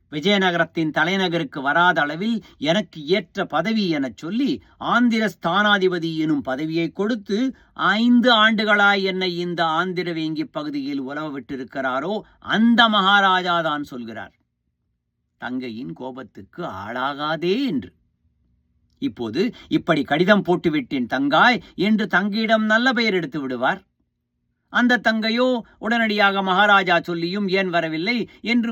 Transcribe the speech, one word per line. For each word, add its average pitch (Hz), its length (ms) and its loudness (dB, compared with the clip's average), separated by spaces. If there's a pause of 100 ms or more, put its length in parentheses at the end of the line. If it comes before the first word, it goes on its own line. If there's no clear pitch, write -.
(140)
விஜயநகரத்தின் 170 840 0
தலைநகருக்கு 170 680 -2
வராத 170 380 4
அளவில் 180 340 -2 (320)
எனக்கு 185 300 -2 (160)
ஏற்ற 196 280 -4 (100)
பதவி 202 300 0 (140)
எனச் 131 240 -6
சொல்லி 220 280 -2 (440)
ஆந்திர 226 300 2 (100)
ஸ்தானாதிபதி 185 760 0 (120)
எனும் 151 240 0
பதவியை 160 400 -2 (120)
கொடுத்து 202 380 -2 (600)
ஐந்து 240 320 6 (140)
ஆண்டுகளாய் 208 680 4
என்னை 185 180 -2 (160)
இந்த 175 160 -4 (180)
ஆந்திர 175 400 -2
வேங்கி 156 260 -4 (120)
பகுதியில் 143 520 -6
உலவ 151 260 -6
விட்டிருக்கிறாரோ 135 800 -6 (400)
அந்த 233 400 6
மகாராஜா 185 600 4 (100)
தான் 147 240 -2
சொல்கிறார், 113 420 -12 (1080)
"தங்கையின் 127 580 -8
கோபத்துக்கு 127 640 -14 (200)
ஆளாகாதே" 147 720 -2 (160)
என்று. 131 200 -4 (1120)
இப்போது, 120 420 -4 (340)
"இப்படி 156 260 0 (100)
கடிதம் 185 340 4
போட்டுவிட்டேன் 147 680 -2
தங்காய்" 160 480 2 (260)
என்று 214 280 2
தங்கையிடம் 214 580 0
நல்ல 247 200 2
பெயர் 220 260 0
எடுத்து 156 240 -6
விடுவார். 131 400 -2 (920)
அந்த 240 320 2
தங்கையோ 220 400 0 (380)
உடனடியாக 208 640 0
மகாராஜா 190 480 4 (100)
சொல்லியும் 175 420 -4 (120)
ஏன் 190 160 -2
வரவில்லை 165 400 -2 (360)
என்று 233 200 0